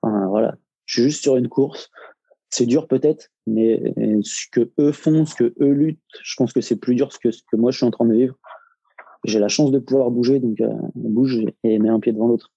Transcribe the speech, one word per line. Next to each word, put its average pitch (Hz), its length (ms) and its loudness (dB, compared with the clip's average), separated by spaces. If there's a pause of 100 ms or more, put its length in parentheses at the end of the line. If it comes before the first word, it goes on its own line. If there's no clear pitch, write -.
enfin, 104 260 -2
voilà, 107 280 0 (300)
je - 160 -10
suis 131 80 4
juste 147 120 -6
sur 139 140 2
une 127 140 0
course. - 420 -4 (600)
C'est - 140 0
dur 135 220 0
peut-être, 151 420 0 (160)
mais 110 480 0 (300)
ce - 280 -10
que 120 280 0
eux 147 120 4
font, 156 360 0
ce - 80 -12
que 120 260 0
eux 143 100 4
luttent, 156 280 0 (240)
je - 120 -12
pense 120 160 -2
que 127 100 -2
c'est 110 160 -4
plus 123 180 -2
dur 131 140 0 (100)
que 120 100 0
ce - 140 -10
que - 120 -6
moi 117 140 2
je 127 80 -4
suis - 80 0
en 120 60 2
train - 140 -2
de 113 80 4
vivre. 131 200 2 (920)
J'ai 107 140 -2
la 104 120 2
chance 147 200 0
de 135 80 0
pouvoir 127 320 0
bouger, 123 300 0
donc, 117 200 -4
euh, 113 140 -2 (220)
on 117 140 -8
bouge 117 360 0 (180)
et 110 140 2
met 107 120 2
un 110 100 2
pied 117 120 0
devant 110 160 0
l'autre. 117 300 -2